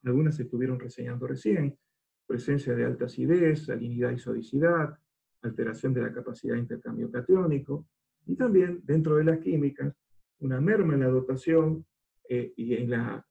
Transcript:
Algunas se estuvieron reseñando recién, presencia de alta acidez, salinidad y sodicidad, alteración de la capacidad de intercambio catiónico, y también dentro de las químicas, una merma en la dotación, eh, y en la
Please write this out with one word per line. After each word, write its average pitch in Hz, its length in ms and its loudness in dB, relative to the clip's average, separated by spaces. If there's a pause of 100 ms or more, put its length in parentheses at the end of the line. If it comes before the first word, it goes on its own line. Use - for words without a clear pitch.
Algunas 135 320 2
se 123 80 -6
estuvieron 127 360 -2
reseñando 123 480 -8
recién, 143 500 0 (480)
presencia 131 480 -2
de 120 120 0
alta 123 200 -2
acidez, 156 600 2
salinidad 120 460 -2
y 127 60 -4
sodicidad, 143 800 0 (460)
alteración 117 500 -4
de 123 80 0
la 113 100 -2
capacidad 117 440 -6
de 120 60 -2
intercambio 117 500 -8
catiónico, 147 760 0 (400)
y 269 100 -2
también 185 480 2
dentro 151 340 2
de 156 80 4
las 160 140 4
químicas, 143 540 -2 (460)
una 131 200 -2
merma 170 360 2
en 135 60 4
la 127 80 4
dotación, 156 760 2 (420)
eh, 123 280 -4
y 120 180 -2
en 120 160 -2
la 117 420 -4